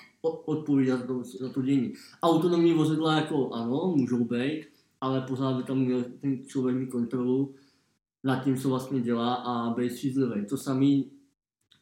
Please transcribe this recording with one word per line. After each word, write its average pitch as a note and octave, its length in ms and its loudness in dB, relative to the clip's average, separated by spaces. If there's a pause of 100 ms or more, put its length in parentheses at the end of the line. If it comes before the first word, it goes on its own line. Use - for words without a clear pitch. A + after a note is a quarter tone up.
(220)
o-, D#3+ 160 0
odpovídat C3+ 640 0
za A#2+ 80 -8
to, B2+ 160 -4
za B2+ 260 -10
to C3 120 -4
dění. C3 320 0 (300)
Autonomní E3+ 500 4
vozidla D#3 420 2
jako C#3 380 0
ano, C3+ 440 -2
můžou A#2+ 280 2
být, C#3 400 -2 (360)
ale C3 200 0
pořád C3 360 -2
by B2+ 60 -4
tam C3 160 -2
měl B2+ 240 2 (180)
ten C3+ 240 -2
člověk B2+ 320 0
mít C3 140 -2
kontrolu B2+ 640 0 (680)
nad C3 200 0
tím, C3+ 140 2
co C#3 120 -2
vlastně C3 320 -2
dělá A#2 320 0
a A#2+ 400 -2
být B2 160 0
střízlivý. B2+ 560 -2
To C3+ 120 -4
samý, C3+ 540 2 (720)